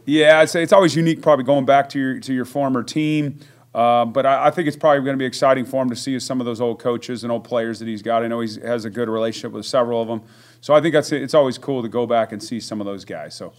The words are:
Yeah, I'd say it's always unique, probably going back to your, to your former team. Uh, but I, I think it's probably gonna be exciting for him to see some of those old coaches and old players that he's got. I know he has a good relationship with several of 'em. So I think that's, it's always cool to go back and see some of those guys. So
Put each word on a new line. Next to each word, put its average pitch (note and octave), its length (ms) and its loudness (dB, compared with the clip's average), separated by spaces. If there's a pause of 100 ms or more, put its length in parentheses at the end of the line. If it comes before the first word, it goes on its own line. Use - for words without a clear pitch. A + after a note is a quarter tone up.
Yeah, D#3 340 6
I'd D#3+ 100 4
say E3+ 120 -2
it's E3 120 0
always F3 220 6
unique, E3 260 0
probably C#3 240 4
going C#3 200 2
back C#3 240 4
to C#3+ 100 -6
your, C3 200 -2
to C3+ 140 -6
your B2 120 -2
former C3 380 -2
team. D3+ 560 -2 (340)
Uh, A#2+ 320 4
but B2+ 220 0
I, C3+ 200 4
I D3+ 40 4
think D#3+ 160 -2
it's D3 100 -2
probably C#3+ 260 2
gonna C3+ 140 -2
be C3 80 -2
exciting C3 400 2
for C3 160 -2
him B2+ 80 -2
to A#2 60 -4
see B2+ 240 -6
some B2+ 200 -6
of A#2+ 60 -4
those A#2 160 -6
old A#2+ 160 -2
coaches A#2+ 460 -6
and A#2+ 80 -4
old A#2 140 -4
players A#2 340 -4
that A2+ 80 -10
he's G#2+ 160 -8
got. A#2 180 0
I A#2 60 -2
know A#2 140 -4
he A2 200 -8
has A#2 240 -6
a A2 60 -8
good A#2 180 -4
relationship A2 440 -4
with G#2+ 120 -10
several A#2+ 360 0
of A2+ 80 -4
'em. A2 120 -6 (380)
So D3 160 2
I D3+ 60 6
think D#3 120 0
that's, D3+ 180 0
it's C3+ 220 -4
always C3+ 240 4
cool C3 240 -6
to A2+ 80 -6
go A#2+ 160 -2
back A2+ 260 0
and G#2 120 -10
see A#2 160 -8
some G#2+ 200 -8
of G2+ 60 -8
those G2 200 -10
guys. D#2 280 -14
So F2+ 260 -16